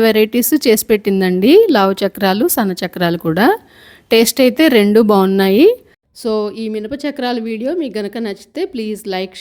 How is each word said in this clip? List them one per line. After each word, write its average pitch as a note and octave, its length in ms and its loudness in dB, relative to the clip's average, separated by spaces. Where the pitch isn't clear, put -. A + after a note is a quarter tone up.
వెరైటీస్ A3 460 0
చేసి G#3+ 240 2
పెట్టిందండి. G3 600 2
లావు G3 260 2
చక్రాలు, G3 420 -2
సన్న G3+ 260 -2
చక్రాలు F3 440 -4
కూడా. E3+ 200 0
టేస్ట్ A3+ 340 2
అయితే B3+ 200 2
రెండు G#3 240 4
బాగున్నాయి. F#3+ 560 4
So A3 120 -4
ఈ - 20 -6
మినప G#3+ 180 -8
చక్రాల B3 320 -6
వీడియో A3+ 240 -6
మీకు A3 180 -8
గనక G3+ 180 -8
నచ్చితే G3+ 360 -10
please G#3+ 280 -8
like, F#3+ 260 -8